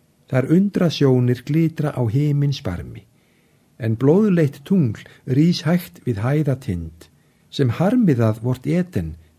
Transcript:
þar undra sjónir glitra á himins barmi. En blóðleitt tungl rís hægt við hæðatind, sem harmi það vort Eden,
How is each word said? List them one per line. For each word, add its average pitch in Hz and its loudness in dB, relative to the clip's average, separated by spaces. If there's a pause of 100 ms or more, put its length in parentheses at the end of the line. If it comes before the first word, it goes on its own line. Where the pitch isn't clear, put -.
(300)
þar 127 0
undra 185 2
sjónir 123 2
glitra 156 -2
á 135 -4
himins 143 0
barmi. 90 -8 (800)
En 113 -2
blóðleitt 160 2
tungl 156 0 (220)
rís 151 0
hægt 175 -2
við 107 -4
hæðatind, 123 -4 (440)
sem 117 0
harmi 196 2
það 110 0
vort 127 -4
Eden, 147 -2 (220)